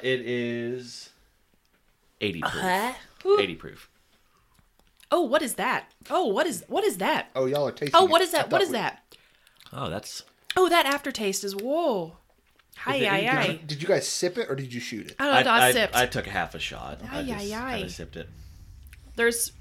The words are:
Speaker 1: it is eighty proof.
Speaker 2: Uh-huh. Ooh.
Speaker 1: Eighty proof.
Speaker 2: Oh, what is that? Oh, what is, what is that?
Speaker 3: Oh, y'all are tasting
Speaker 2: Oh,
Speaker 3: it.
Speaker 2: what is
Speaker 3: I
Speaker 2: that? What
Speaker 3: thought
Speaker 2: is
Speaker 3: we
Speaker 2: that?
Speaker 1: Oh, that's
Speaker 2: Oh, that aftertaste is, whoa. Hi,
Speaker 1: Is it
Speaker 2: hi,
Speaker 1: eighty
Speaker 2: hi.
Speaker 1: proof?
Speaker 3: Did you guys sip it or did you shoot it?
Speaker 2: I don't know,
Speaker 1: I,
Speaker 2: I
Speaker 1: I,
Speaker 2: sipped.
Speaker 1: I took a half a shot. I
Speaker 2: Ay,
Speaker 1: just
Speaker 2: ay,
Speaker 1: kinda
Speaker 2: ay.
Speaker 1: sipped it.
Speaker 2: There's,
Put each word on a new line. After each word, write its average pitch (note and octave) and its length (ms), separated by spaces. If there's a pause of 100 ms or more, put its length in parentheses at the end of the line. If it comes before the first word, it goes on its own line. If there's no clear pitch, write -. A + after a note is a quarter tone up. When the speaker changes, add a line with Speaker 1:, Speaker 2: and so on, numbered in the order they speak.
Speaker 1:
it B2+ 180
is A#2+ 880 (1120)
eighty F2+ 200
proof. - 220
Speaker 2:
Uh-huh. G3 300 (320)
Ooh. G4+ 140
Speaker 1:
Eighty F#3 160
proof. - 340 (1200)
Speaker 2:
Oh, E4+ 100
what D4 200
is C4 140
that? A3 360 (200)
Oh, E4 160
what A3 180
is, G#3 220
what E4+ 160
is C#4+ 140
that? A#3 380
Speaker 3:
Oh, C3 120
y'all C#3+ 200
are - 40
tasting D3+ 280
Speaker 2:
Oh, F#4+ 60
Speaker 3:
it. D#4 60
Speaker 2:
what E4 100
is F4 100
Speaker 3:
I E4 60
Speaker 2:
that? A#3+ 140
What - 0
Speaker 3:
thought F4+ 100
Speaker 2:
is F#4 80
Speaker 3:
we C4 40
Speaker 2:
that? - 420 (580)
Speaker 1:
Oh, B2+ 160
that's - 320 (340)
Speaker 2:
Oh, F4+ 140
that E4 160
aftertaste C4 580
is, G3 120
whoa. A3 640 (680)
Hi, C4+ 140
Speaker 1:
Is B3+ 40
it G#3+ 60
Speaker 2:
hi, G3 100
Speaker 1:
eighty G3+ 80
Speaker 2:
hi. B3+ 220
Speaker 1:
proof? D#3+ 200
Speaker 3:
Did D3 140
you F#3 60
guys F3 200
sip F3+ 300
it A#3 140
or C3+ 40
did C3+ 160
you A#2+ 80
shoot A2 280
it? - 120
Speaker 2:
I C#4 60
don't C4 200
know, A#3 60
Speaker 1:
I, A3+ 60
Speaker 2:
I F3 80
Speaker 1:
I, B2+ 60
Speaker 2:
sipped. A3 240
Speaker 1:
I B2 100
took A#2+ 220
a - 20
half F2+ 240
a D#2+ 60
shot. C#2 400 (120)
I C#4 100
Speaker 2:
Ay, - 20
Speaker 1:
just A#3+ 140 (160)
Speaker 2:
ay, B3 180
Speaker 1:
kinda G3+ 140
Speaker 2:
ay. - 20
Speaker 1:
sipped - 300
it. D#2+ 120 (840)
Speaker 2:
There's, A#3 460